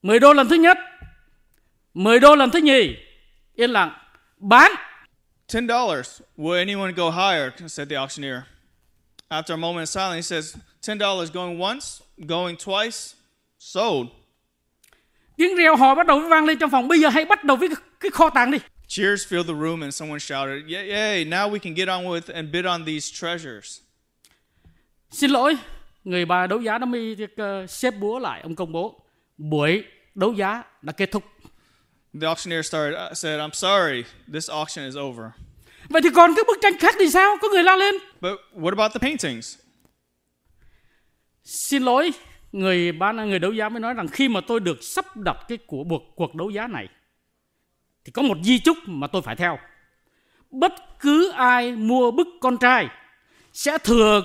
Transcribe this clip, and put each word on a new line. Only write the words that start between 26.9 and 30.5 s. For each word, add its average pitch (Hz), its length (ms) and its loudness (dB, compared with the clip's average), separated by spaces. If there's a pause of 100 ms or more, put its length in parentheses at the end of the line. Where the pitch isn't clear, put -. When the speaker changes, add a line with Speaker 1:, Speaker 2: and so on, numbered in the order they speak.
Speaker 1:
ờ, 196 300 -8
xếp 254 240 -4
búa 208 280 -6
lại, 190 220 -10
ông 165 140 -12
công 165 180 -10
bố, 175 300 -8 (360)
"Buổi 151 460 -2 (300)
đấu 196 180 0
giá 202 300 -6 (200)